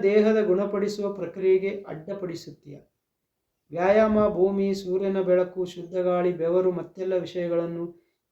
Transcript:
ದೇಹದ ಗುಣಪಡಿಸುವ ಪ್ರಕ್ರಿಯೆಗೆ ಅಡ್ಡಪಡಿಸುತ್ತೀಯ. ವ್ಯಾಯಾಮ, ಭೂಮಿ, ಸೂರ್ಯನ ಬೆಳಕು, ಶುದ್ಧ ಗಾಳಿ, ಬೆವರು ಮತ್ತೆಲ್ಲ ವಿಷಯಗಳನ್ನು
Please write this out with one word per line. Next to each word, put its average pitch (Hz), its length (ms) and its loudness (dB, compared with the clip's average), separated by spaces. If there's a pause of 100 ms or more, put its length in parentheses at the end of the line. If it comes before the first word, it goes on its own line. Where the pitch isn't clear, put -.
ದೇಹದ 214 420 4
ಗುಣಪಡಿಸುವ 202 680 -2
ಪ್ರಕ್ರಿಯೆಗೆ 190 680 0
ಅಡ್ಡಪಡಿಸುತ್ತೀಯ. 160 1000 -12 (880)
ವ್ಯಾಯಾಮ, 208 600 4
ಭೂಮಿ, 196 460 2
ಸೂರ್ಯನ 190 460 -2
ಬೆಳಕು, 180 440 2
ಶುದ್ಧ 175 320 -10
ಗಾಳಿ, 180 360 0
ಬೆವರು 175 380 0
ಮತ್ತೆಲ್ಲ 185 440 -6
ವಿಷಯಗಳನ್ನು 170 920 -4 (240)